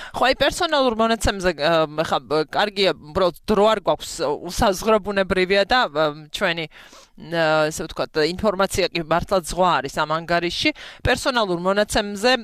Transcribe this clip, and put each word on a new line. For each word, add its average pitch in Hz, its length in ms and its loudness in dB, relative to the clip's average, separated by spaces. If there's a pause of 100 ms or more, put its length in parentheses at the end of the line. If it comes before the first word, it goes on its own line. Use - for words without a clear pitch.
ხო, - 160 -4
აი, 254 100 2
პერსონალურ 294 600 0
მონაცემზე, 220 580 0
ა, 147 200 0 (280)
ხა, 156 180 -2
ბ-, 147 260 0
კარგია, 196 460 0
უბრალოდ 160 500 -2
დრო 208 240 4
არ 220 140 4
გვაქვს, - 320 -2 (300)
უსაზღრობუნებრივია 196 1200 0
და, 185 220 2
ა, 151 200 0 (200)
ჩვენი, 165 420 -4 (520)
ა, 165 260 0 (180)
ესე 156 220 -2
ვთქვათ, - 360 -4
ინფორმაცია 185 680 0
კი 170 160 -2
მართლაც 165 420 0
ზღვა 175 260 2
არის 131 240 0
ამ 151 160 -2
ანგარიშში. 170 580 0 (300)
პერსონალურ 233 640 0
მონაცემზე, 202 680 0 (120)